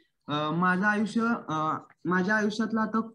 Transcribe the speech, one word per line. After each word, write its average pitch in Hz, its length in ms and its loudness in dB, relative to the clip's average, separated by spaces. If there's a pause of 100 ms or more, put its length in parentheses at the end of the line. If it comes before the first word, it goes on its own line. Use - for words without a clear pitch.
(280)
अ, 151 240 -2
माझं 180 320 2
आयुष्य, 214 380 0 (280)
अ, 156 280 -2 (280)
माझ्या 185 300 2
आयुष्यातलं 220 460 0
आता 220 340 -2